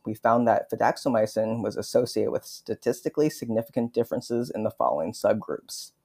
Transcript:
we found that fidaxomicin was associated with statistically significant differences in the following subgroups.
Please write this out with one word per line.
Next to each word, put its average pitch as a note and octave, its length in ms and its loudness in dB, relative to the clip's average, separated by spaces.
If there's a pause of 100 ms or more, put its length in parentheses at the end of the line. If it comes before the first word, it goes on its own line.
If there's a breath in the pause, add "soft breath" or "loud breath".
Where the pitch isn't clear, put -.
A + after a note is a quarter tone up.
we A2 120 -4
found A#2 320 4
that - 240 2
fidaxomicin A2+ 880 0
was G#2+ 160 -4
associated A2 540 0
with - 140 -4
statistically - 840 -2
significant A#2 640 -4
differences A#2+ 560 -2
in G#2+ 140 -4
the G#2+ 80 0
following D#2 400 0
subgroups. - 800 -2 (120)